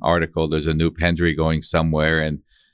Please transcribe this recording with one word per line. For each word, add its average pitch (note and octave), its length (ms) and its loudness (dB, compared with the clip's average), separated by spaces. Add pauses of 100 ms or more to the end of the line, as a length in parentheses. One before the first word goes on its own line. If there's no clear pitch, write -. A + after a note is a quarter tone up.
article, E2 460 0
there's D2+ 180 -2
a E2 80 0
new D#2+ 160 2
Pendry E2 480 0
going D#2+ 240 0
somewhere. D#2+ 580 0
And D#2 200 -2 (340)